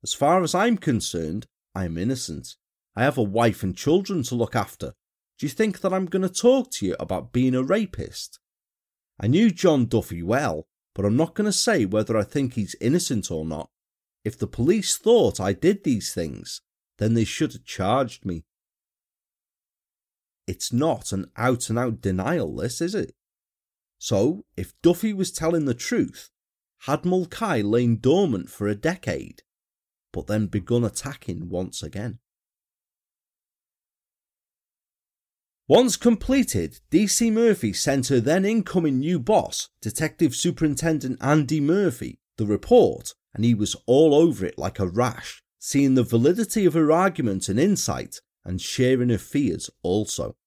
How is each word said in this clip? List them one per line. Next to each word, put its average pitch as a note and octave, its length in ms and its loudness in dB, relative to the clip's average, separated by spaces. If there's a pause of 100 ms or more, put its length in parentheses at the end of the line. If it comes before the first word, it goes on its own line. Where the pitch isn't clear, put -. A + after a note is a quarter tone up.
As - 100 -6
far E3+ 280 2
as D#3+ 120 -4
I'm G#3+ 240 2
concerned, F#2+ 680 -4 (280)
I'm E2+ 240 -4
innocent. F2+ 580 -6 (380)
I G#2 80 -2
have C#3 160 0
a B2 40 2
wife G#2+ 400 0
and F#2 140 -4
children F#3 480 0
to - 100 -6
look A#2 200 -2
after. F#2+ 400 -6 (440)
Do - 80 -6
you D3 40 -4
think A3 300 -2
that F#3 120 -2
I'm F#3+ 140 -2
gonna F#3+ 220 -2
talk B3 440 2
to - 140 -4
you - 140 -2
about - 320 -6
being B2+ 220 2
a B2+ 80 0
rapist? - 760 -4 (800)
I G2+ 100 -4
knew G3 220 6
John D3+ 360 4
Duffy F2 360 -2
well, F#2+ 440 -2 (280)
but G2+ 120 -2
I'm G#2 100 2
not D#3+ 180 0
gonna G#3 180 0
say E3 340 2
whether G#2+ 320 0
I G2+ 60 0
think C3+ 280 -2
he's G2+ 280 -4
innocent C3 500 0
or D#2+ 160 -6
not. D2+ 240 -8 (540)
If - 120 -6
the G#2 100 -4
police F#3 520 0
thought G#3 420 4
I G2 140 0
did G3 300 0
these A2+ 280 -2
things, D2 480 -8 (380)
then A2 160 2
they A2+ 100 4
should D3 300 -4
have - 100 -18
charged A2+ 640 -2
me." E2 180 -8 (2000)
It's - 240 -8
not C3 420 -2
an F#2+ 240 -6
out-and-out A#2+ 680 -2
denial, F#2+ 540 -2
this, A#2 260 -6
is F#3 120 -4
it? F3+ 200 -6 (920)
So, A2+ 420 0 (100)
if - 260 -10
Duffy F3 300 2
was F#3+ 180 -2
telling E3 340 0
the B2+ 100 0
truth, - 540 -4 (580)
had D3 180 -2
Mulcahy F3+ 580 -2
lain A#2 360 2
dormant C3 520 2
for - 160 -6
a G#2 80 0
decade, G2+ 680 -8 (680)
but E2+ 140 -8
then G#2+ 220 0
begun A#2+ 340 0
attacking G2+ 680 -8
once F2+ 360 -8
again? G#2+ 340 -10 (3500)
Once A#3+ 280 6
completed, A#3+ 840 0 (100)
D G3 160 4
C A3+ 240 0
Murphy G#3+ 420 2
sent C3+ 360 0
her C3 100 4
then D#3 260 2
incoming F3+ 540 0
new D#3 220 0
boss, - 480 0 (120)
Detective D3+ 540 -2
Superintendent D3+ 880 -2
Andy D3 380 2
Murphy, D#3 580 0 (200)
the A2+ 60 -2
report, G#2+ 680 4 (180)
and G#2+ 120 -2
he A#2+ 100 6
was G#2 220 -2 (100)
all C#3+ 300 6
over D3+ 280 4
it - 140 -6
like F2+ 220 -6
a F#2+ 80 0
rash, A2+ 560 -4 (160)
seeing C#3 340 2
the B2+ 80 4
validity F3 600 2
of D#3 100 4
her D#3 160 4
argument D#3+ 580 0
and G2+ 120 0
insight, F#2+ 600 -2 (240)
and F#2 160 -6
sharing B2 500 2
her A2+ 60 4
fears - 540 -2 (140)
also. G2 500 -2 (120)